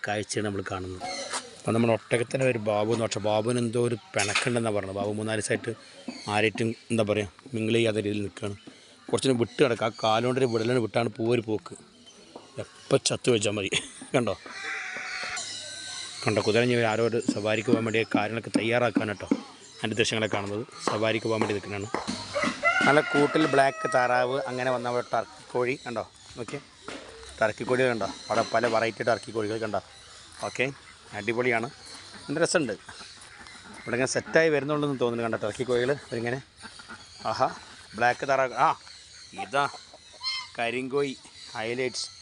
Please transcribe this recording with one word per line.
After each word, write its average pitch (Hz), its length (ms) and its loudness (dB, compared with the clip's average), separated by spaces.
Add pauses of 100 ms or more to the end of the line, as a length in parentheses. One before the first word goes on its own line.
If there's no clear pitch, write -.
കാഴ്ചയാണ് 104 420 -2
നമ്മൾ 98 220 -4
കാണുന്നത്. 92 360 -8 (520)
അപ്പോൾ - 180 -2
നമ്മുടെ 117 220 4
ഒട്ടകത്തിൻ്റെ 131 540 0
ഒരു 113 140 0
ബാബു 107 280 2
എന്ന് 113 120 0
വെച്ചാൽ 104 220 -4
ബാബുവിന് 110 360 2
എന്തോ 117 240 0
ഒരു 120 80 -2 (200)
പിണക്കുണ്ടെന്നാണ് 110 600 0
പറഞ്ഞത്. 98 220 -4
ബാബു 104 220 -2
മൂന്നാല് 107 220 -2
ദിവസമായിട്ട് 113 300 -2 (600)
ആരായിട്ടും, 107 360 2 (240)
എന്താ 110 180 2
പറയുക, 101 220 0 (220)
മിങ്കിൾ 110 240 0
ചെയ്യാത്ത 110 280 2
രീതിയിൽ 104 200 -2
നിൽക്കുകയാണ്. 101 320 -8 (520)
കുറച്ചിനും 123 320 2
വിട്ട് - 200 -2
കിടക്കുക, 117 260 4
ആ - 20 2 (120)
കാലുകൊണ്ടൊരു 120 520 4
വിടലിന് 117 320 2
വിട്ടാണ് 117 340 0
പോവൊരു 117 280 2
പോക്ക്. - 280 -4 (880)
എപ്പോൾ - 360 0 (100)
ചത്തു 127 260 0
വെച്ചാൽ 104 240 0
മതി. 98 100 -2 (460)
കണ്ടോ, 110 180 2 (1900)
കണ്ടോ, 107 220 4
കുതിര 113 200 8
ഇനി 123 80 6 (160)
ആരോ 113 200 4
ഒരു 117 80 2 (140)
സവാരിക്ക് 107 380 0
പോകാൻ 113 160 0
വേണ്ടി 110 160 2 (120)
കാര്യങ്ങളൊക്കെ 107 440 -2
തയ്യാറാക്കാൻ 113 540 2
കേട്ടോ. - 160 -8 (480)
അതിൻ്റെ 110 200 -2
ദൃശ്യങ്ങളെ 110 340 2
കാണുന്നത് 101 320 -4 (240)
സവാരിക്ക് 110 400 0
പോകാൻ 110 140 0
വേണ്ടി 104 140 0
നിൽക്കുന്നതാണ്. 98 300 -6 (1000)
നല്ല 139 120 8 (140)
കൂട്ടിൽ 147 400 4
ബ്ലാക്ക് 139 420 4
താറാവ്, 123 420 2 (140)
അങ്ങനെ 127 240 -2
വന്ന 120 160 -4 (220)
ടർക്കി 113 300 -4 (100)
കോഴി 123 220 0 (100)
കണ്ടോ, 113 200 -6 (320)
നോക്കിയേ, 131 240 -10 (760)
ടർക്കി 110 300 0
കോഴികൾ 127 240 4
കണ്ടോ, 101 160 -2 (180)
അവിടെ 113 160 2 (100)
പല 117 220 4
വെറൈറ്റി 113 340 0
ടർക്കി 113 280 0
കോഴികൾ 110 280 -2
കണ്ടോ. 101 160 -2 (680)
ഓക്കെ, 120 160 -2 (540)
അടിപൊളിയാണ്, 117 500 2 (560)
നല്ല 147 180 -4
രസമുണ്ട്. 147 320 2 (1040)
ഇവിടെ 113 160 -4
ഇങ്ങനെ 127 180 2
സെറ്റായി 160 400 4
വരുന്നുള്ളൂ 147 340 0
എന്ന് 135 140 -2
തോന്നുന്നു, 117 240 0
കണ്ടോ, 110 200 0
ടർക്കി 113 240 -4
കോഴികൾ 123 260 2
ഇവരിങ്ങനെ. 120 420 -4 (920)
ആഹാ, 117 180 2 (480)
ബ്ലാക്ക് 120 360 4
താറാവ്. 131 220 2 (120)
ആ, - 20 6 (760)
ഇതാ 135 200 0 (920)
കരിങ്കോയി 127 560 -2 (420)
ഹൈലൈറ്റ്സ്. 120 500 -4 (160)